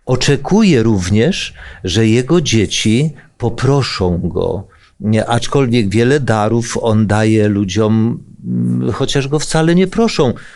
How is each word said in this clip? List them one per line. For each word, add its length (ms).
oczekuje 800
również, 720
że 240
jego 340
dzieci 720
poproszą 880
go. 440
Nie, 260
aczkolwiek 640
wiele 300
darów 640
on 260
daje 400
ludziom, 760
mm, 460
chociaż 360
go 120
wcale 360
nie 120
proszą. 460